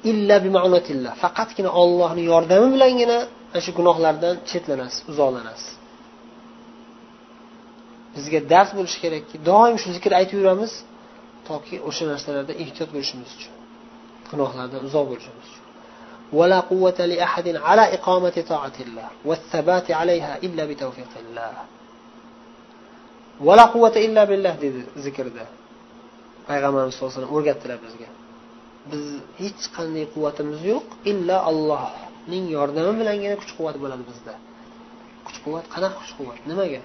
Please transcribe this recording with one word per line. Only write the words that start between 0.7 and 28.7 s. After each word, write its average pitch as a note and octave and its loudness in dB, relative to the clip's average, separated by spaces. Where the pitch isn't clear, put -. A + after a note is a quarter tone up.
Faqatgina F#3+ -4
Allohning F3 4
yordami E3+ 6
bilangina B3+ 4
ana F3 -6
shu F#3 -8
gunohlardan E3+ 2
chetlanasiz, C#3 -8
uzoqlanasiz. B2+ -4
Bizga D3+ -4
dars F3 4
bo'lishi F#3+ -6
kerakki, D#3+ -6
doim G#3+ 6
shu - -8
zikr F3+ -2
aytib F#3+ 2
yuramiz, G3 2
toki D#3 -12
o'sha D#3 -8
narsalarda C#3+ -6
ehtiyot D#3 -10
bo'lishimiz C3+ -8
uchun, - -20
gunohlardan B2+ -6
uzoq C#3 -2
bo'lishimiz - -14
uchun. - -20
"Wala F3+ 4
quwwata F#3 0
li E3+ 0
ahadin F3 -2
ala G3 6
iqamati F3+ 0
ta'atillah C3 -8
was D#3+ -4
sabati F3 2
alayha E3 0
illa E3+ -6
bi D3 -8
tawfiqillah." A#2 -12
"Wala G3+ 10
quwwata A3+ 4
illa A3 4
billah", G3 2
dedi C3+ -6
zikrda C3 -10
Payg'ambarimiz C#3 -2
sollallohu C3 -10
alayhi C3+ -12
vasallam C3 -10
o'rgatdilar C#3 -2
bizga. A2+ -20